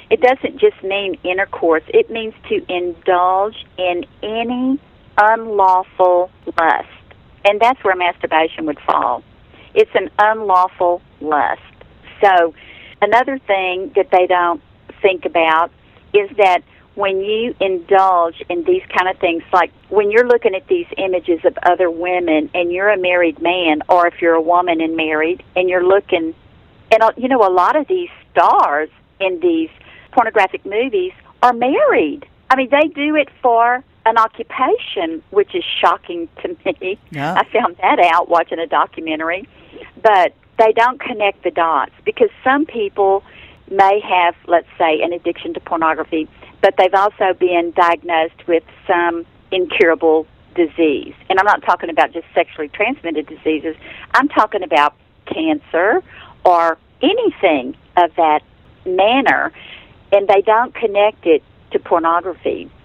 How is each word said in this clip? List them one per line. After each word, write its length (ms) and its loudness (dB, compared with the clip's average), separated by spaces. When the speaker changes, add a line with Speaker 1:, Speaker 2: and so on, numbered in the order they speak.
Speaker 1:
It 100 0
doesn't 380 0
just 260 0
mean 400 -6
intercourse. 640 -2
It 240 0
means 220 -8
to 180 -2
indulge 1000 -2
in 280 -4
any 580 -4
unlawful 1120 2
lust. 300 0
And 160 2
that's 240 2
where 100 0
masturbation 720 -2
would 160 -6
fall. 420 -2
It's 200 2
an 240 -2
unlawful 840 0
lust. 400 -2
So 360 4
another 380 2
thing 580 -4
that 140 0
they 160 2
don't 340 0
think 200 0
about 460 0
is 240 2
that 260 2
when 240 -2
you 400 -4
indulge 920 0
in 140 -4
these 260 0
kind 180 -2
of 120 -6
things, 240 -4
like 180 2
when 200 0
you're 160 4
looking 300 2
at 120 -8
these 200 -2
images 480 -2
of 160 0
other 300 2
women 640 -2
and 160 -2
you're 180 0
a 80 2
married 420 0
man, 480 -2
or 200 4
if 120 -8
you're 140 2
a 80 2
woman 400 0
and 140 -4
married 480 -2
and 140 0
you're 160 0
looking, 480 0
and, 120 4
uh, 120 4
you 120 -4
know, 160 2
a 100 2
lot 220 2
of 120 -2
these 220 -4
stars 580 2
in 220 -4
these 280 0
pornographic 540 0
movies 480 -4
are 100 4
married. 720 0
I 60 0
mean, 140 -2
they 180 2
do 280 -4
it 140 0
for 400 2
an 100 0
occupation, 1120 -4
which 240 0
is 100 -4
shocking 480 -2
to 140 -10
me. 320 -6
Speaker 2:
Yeah. 260 -6
Speaker 1:
I 60 2
found 340 -2
that 220 2
out 280 2
watching 300 0
a 80 -6
documentary. 800 -4
But 320 4
they 140 4
don't 260 0
connect 440 -6
the 80 -4
dots, 400 -2
because 240 0
some 220 0
people 580 -2
may 300 2
have, 360 0
let's 220 0
say, 240 0
an 100 -4
addiction 440 -8
to 40 -12
pornography, 680 -4
but 160 2
they've 160 2
also 400 0
been 380 -2
diagnosed 760 -2
with 160 0
some 400 -2
incurable 760 0
disease. 580 -2
And 100 0
I'm 60 2
not 180 0
talking 260 -2
about 240 0
just 200 -12
sexually 360 -4
transmitted 560 -6
diseases. 500 -6
I'm 160 2
talking 340 0
about 300 2
cancer 800 -2
or 320 2
anything 760 -2
of 180 2
that 260 2
manner, 640 0
and 160 2
they 140 4
don't 340 0
connect 500 -2
it 180 2
to 80 -2
pornography. 920 -4